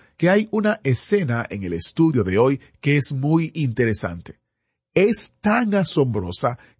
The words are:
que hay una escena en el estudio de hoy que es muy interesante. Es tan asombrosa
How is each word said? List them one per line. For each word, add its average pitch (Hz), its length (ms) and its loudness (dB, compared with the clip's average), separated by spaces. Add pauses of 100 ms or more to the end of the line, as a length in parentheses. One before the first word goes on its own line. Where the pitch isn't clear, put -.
(200)
que 165 100 2
hay 214 220 2
una 208 340 0
escena 127 640 0
en 98 160 -8
el 87 80 -6
estudio 135 500 0
de 92 140 0
hoy 131 240 2 (220)
que 143 160 2
es 143 160 -2
muy 156 400 0
interesante. 113 840 -2 (560)
Es 208 460 0
tan 214 340 0
asombrosa 123 840 -2 (220)